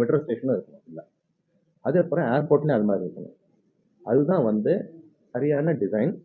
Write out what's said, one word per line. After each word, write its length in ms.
மெட்ரோ 220
ஸ்டேஷனும் 320
இருக்கணும். 340
இல்ல, 120
அது 180
அப்புறம் 320
ஏர்போர்ட்லயும் 440
அது 120
மாதிரி 160
இருக்கணும். 300
அதுதான் 400
வந்து 220
சரியான 400
டிசைன், 300